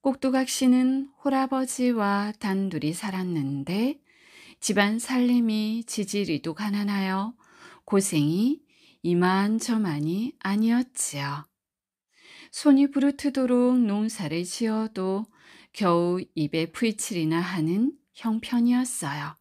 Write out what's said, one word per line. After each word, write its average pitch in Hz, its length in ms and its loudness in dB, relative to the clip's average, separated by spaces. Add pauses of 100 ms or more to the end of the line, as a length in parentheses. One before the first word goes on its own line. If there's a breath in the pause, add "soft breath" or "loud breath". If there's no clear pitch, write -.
꼭두각시는 262 1080 2 (120)
홀아버지와 247 1120 0
단둘이 190 540 -2
살았는데 180 1080 -2 (580 loud breath)
집안 208 400 0
살림이 233 880 0
지지리도 175 720 -4
가난하여 202 760 -2 (520 loud breath)
고생이 190 760 2 (400 soft breath)
이만저만이 190 1400 0
아니었지요. 196 1040 -2 (1040 loud breath)
손이 277 400 4
부르트도록 262 880 2
농사를 202 640 -2
지어도 220 840 -4 (460 loud breath)
겨우 175 480 2 (160)
입에 165 380 -2
풀칠이나 175 680 -2
하는 180 580 -2 (160)
형편이었어요. 233 1300 -2